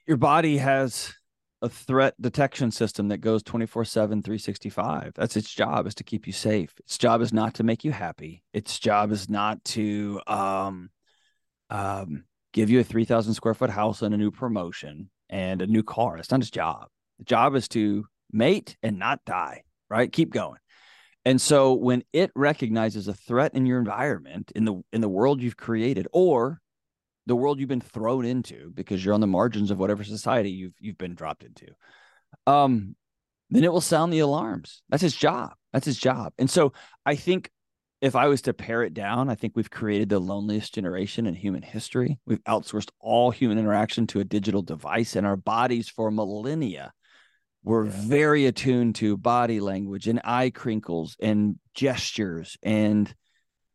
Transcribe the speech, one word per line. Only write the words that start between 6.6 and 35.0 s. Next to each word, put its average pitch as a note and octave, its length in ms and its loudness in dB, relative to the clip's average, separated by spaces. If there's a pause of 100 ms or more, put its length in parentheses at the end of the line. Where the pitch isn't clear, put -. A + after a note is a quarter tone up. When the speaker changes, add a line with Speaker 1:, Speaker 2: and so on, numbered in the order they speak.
Speaker 1:
Its - 180 -12
job A#2 240 4
is A2+ 100 0
not A2 240 0
to A2+ 80 -2
make A#2 220 0
you D#3 60 -2
happy. E2 600 -10
Its - 280 -8
job G#2 320 2
is G2+ 180 -4
not G#2 360 -2
to, G#2 640 -4
um, F#2+ 600 -4 (800)
um, G2 560 -6 (260)
give G#2+ 180 2
you B2 120 8
a - 20 0
three A2+ 220 0
thousand A2+ 280 0
square A2 200 0
foot B2 160 -2
house G#2 320 -2
and G#2+ 120 -2
a G#2 40 0
new G#2+ 120 0
promotion F2 800 -8 (200)
and F#2+ 320 -4
a F#2 60 -2
new A2 160 4
car. G2 340 -4
That's - 140 -10
not C3 100 4
its A#2 80 -6
job. E2 400 -4 (300)
The - 40 -20
job C3+ 320 4
is A#2+ 140 -2
to G#2+ 360 0 (280)
mate C3+ 500 2
and G#2+ 160 -4
not A#2+ 240 -4
die, F2 400 -8 (260)
right? A2+ 220 0
Keep D#3 220 0
going. F2+ 260 -6 (640)
And B2+ 160 4
so C3+ 360 6
when B2 360 2
it F3 240 2
recognizes A2 720 0
a G2+ 60 -6
threat C#3+ 400 0
in C3 120 2
your B2+ 140 2
environment, G2+ 760 -4
in A2 120 0
the, G2 160 -2 (100)
in A2 80 -2
the A2 80 0
world A#2+ 340 2
you've A#2+ 140 -4
created, A#2 560 -2
or D#3+ 480 4 (680)
the A#2+ 80 2
world C3+ 240 0
you've C3+ 100 -4
been B2+ 100 -2
thrown A#2 460 -2
into A2+ 480 -6
because F#2 320 -4
you're G#2 80 4
on G#2+ 80 4
the G#2 60 4
margins G#2 420 2
of G2+ 80 0
whatever G2+ 260 0
society G#2+ 460 -2
you've, F#2 300 -10
you've G2+ 180 -12
been F2+ 160 -10
dropped D#2+ 300 -12
into, - 240 -20 (800)
um, C3 480 4 (560)
then A3 120 6
it F3 80 6
will E3+ 80 2
sound E3 320 2
the D#3+ 80 2
alarms. - 680 -2
That's D#3 140 0